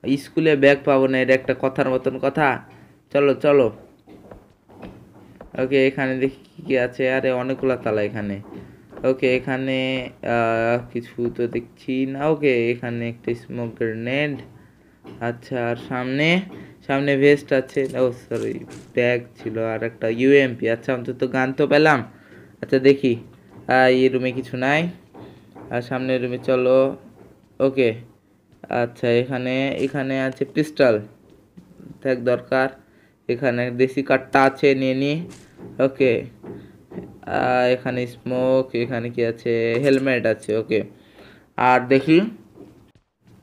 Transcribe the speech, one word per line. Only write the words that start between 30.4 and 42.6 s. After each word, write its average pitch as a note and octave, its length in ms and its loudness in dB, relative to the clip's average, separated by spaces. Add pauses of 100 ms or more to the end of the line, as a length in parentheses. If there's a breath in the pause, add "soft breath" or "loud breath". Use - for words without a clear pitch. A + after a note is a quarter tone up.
পিস্তল। C3 560 2 (1000)
থাক C3 160 -2
দরকার। B2+ 500 -2 (600 soft breath)
এখানে B2 420 -2
দেশি C3 320 0
কাঠটা C3+ 400 2
আছে, C3+ 320 4
নিয়ে C3 200 0
নি। D3 320 -2 (520 loud breath)
ওকে, C3 460 0 (1000 loud breath)
আহ, B2+ 500 0
এখানে B2 340 -4
স্মোক, B2+ 680 -2
এখানে A#2+ 360 -4
কি A#2+ 140 -2
আছে? A#2 540 -2
হেলমেট C3+ 480 2
আছে। G#2+ 300 -2
ওকে, A2 260 -2 (760 loud breath)
আর B2+ 320 4
দেখি। C3+ 320 4 (1200)